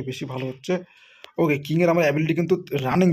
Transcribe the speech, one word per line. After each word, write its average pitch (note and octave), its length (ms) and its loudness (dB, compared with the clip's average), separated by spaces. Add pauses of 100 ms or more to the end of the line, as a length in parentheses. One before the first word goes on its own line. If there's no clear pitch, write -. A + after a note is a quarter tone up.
বেশি C3 240 -10
ভালো C3 180 -8
হচ্ছে। C3 240 -6 (680)
ওকে, D3+ 140 2 (100)
কিংয়ের E3 260 2
আমার E3+ 140 2
অ্যাবিলিটি D#3 340 0
কিন্তু F3 140 0 (320)
রানিং F3 260 2